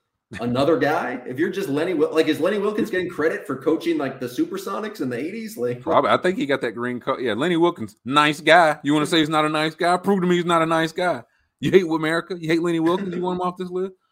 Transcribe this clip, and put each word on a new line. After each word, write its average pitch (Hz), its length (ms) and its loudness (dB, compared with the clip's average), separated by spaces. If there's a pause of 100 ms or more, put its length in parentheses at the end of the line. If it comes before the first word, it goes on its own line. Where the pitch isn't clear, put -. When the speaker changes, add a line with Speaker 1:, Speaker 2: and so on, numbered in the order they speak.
(400)
Speaker 1:
another 123 380 2
guy, 143 480 0
if 127 120 -8
you're 185 120 0
just 180 180 -4
Lenny 151 240 -2
Wil-, 156 220 0
like, 156 140 4
is 139 120 0
Lenny 190 160 0
Wilkens 208 340 -2
getting 185 200 -2
credit - 360 -2
for 135 140 -6
coaching, 160 380 0
like, 135 220 -4
the 165 60 -6
Supersonics 196 760 -6
in 127 80 -4
the 120 80 -4
eighties? 208 400 -8
Like, 123 240 -4
Speaker 2:
Probably. 147 280 4
I 117 60 6
think 185 220 0
he 151 80 -2
got 135 160 0
that 120 100 -2
green 123 280 -6
card. 135 200 -4
Yeah, 120 140 0
Lenny 165 240 0
Wilkens, 165 380 0 (100)
nice 147 340 2
guy. 156 420 6
You 147 120 0
wanna 151 100 2
say 165 140 0
he's 151 100 2
not 156 160 2
a 151 60 0
nice 156 240 -2
guy? 175 240 2
Prove 190 240 0
to 175 40 2
me 180 100 4
he's 170 100 0
not 170 160 4
a 160 40 0
nice 160 260 0
guy. 175 300 -2 (360)
You 139 120 -2
hate 190 140 6
America? 160 560 -2
You 156 80 -6
hate 165 140 2
Lenny 170 180 0
Wilkens? 180 340 0
You 180 60 -6
want 180 180 -4
him 180 80 -2
off 180 120 -6
this 185 100 -8
list? 185 240 -6 (200)